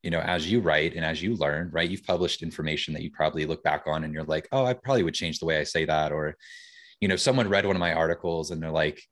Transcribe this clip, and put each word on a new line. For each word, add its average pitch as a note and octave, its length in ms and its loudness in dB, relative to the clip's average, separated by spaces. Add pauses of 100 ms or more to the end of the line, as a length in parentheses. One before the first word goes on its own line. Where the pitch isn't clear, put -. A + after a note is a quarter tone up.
you F2 60 -4
know, E2 100 0
as F2 300 -2
you A#2 100 4
write D#2 340 2
and E2 100 -4
as D#2 160 -2
you G#2+ 140 -2
learn, D#2+ 380 -2
right, E2+ 180 0
you've F#2+ 140 -8
published F2 380 0
information D#2 520 -4
that D#2 80 -6
you D#2 80 -8
probably D#2 360 0
look D#2 180 -6
back D2+ 240 0
on D#2 160 -2
and D2+ 100 -6
you're D#2 80 -6
like, D#2 300 -2
"Oh, C3+ 120 2
I B2+ 80 2
probably B2 300 0
would E2 120 0
change E2 260 -4
the E2 60 -4
way D#2+ 120 2
I D2+ 60 0
say D#2+ 220 0
that." D2+ 260 2
Or, D2+ 240 -4 (640)
you G2+ 80 2
know, F#2 80 4
someone B2 320 2
read G2+ 180 4
one G2 80 4
of F2+ 60 0
my E2+ 140 2
articles E2 580 0
and D#2+ 100 -6
they're D#2+ 80 -4
like D#2 420 0